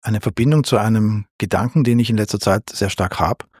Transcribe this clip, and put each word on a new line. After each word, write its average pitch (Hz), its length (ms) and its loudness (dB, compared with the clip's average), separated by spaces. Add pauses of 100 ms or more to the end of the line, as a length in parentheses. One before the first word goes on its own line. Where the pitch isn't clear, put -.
eine 107 200 -2
Verbindung 135 420 0
zu 123 140 0
einem 107 480 0 (120)
Gedanken, 120 460 0
den 120 160 4
ich 113 100 2
in 113 80 2
letzter 104 220 -2
Zeit 101 300 0
sehr 101 200 -2
stark - 300 -4
hab, - 280 -2 (120)